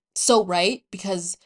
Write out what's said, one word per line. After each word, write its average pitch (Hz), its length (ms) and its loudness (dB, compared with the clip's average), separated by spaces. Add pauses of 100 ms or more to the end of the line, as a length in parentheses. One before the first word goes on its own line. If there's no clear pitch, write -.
(160)
so 220 300 4
right, 180 460 0
because, 180 540 -6